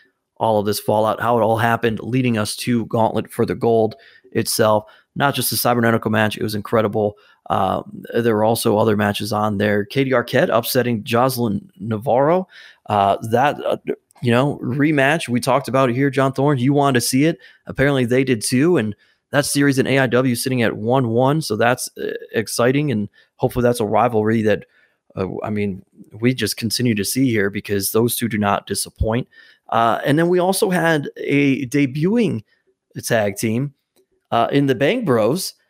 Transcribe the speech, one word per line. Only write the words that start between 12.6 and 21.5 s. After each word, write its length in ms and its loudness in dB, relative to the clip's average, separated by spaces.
Uh, 300 2
that, 340 0
uh, 120 0
you 100 2
know, 260 2
rematch, 720 0
we 120 0
talked 280 0
about 200 2
it 60 0
here, 160 2
John 220 0
Thorne. 260 2
You 140 2
wanted 280 4
to 60 -4
see 200 2
it. 120 0
Apparently 380 0
they 200 2
did 180 0
too. 340 2
And 200 -2
that 160 0
series 320 2
in 80 2
A 140 2
I 60 2
W 280 2
sitting 280 -2
at 140 0
one 320 0
one. 320 2
So 160 -4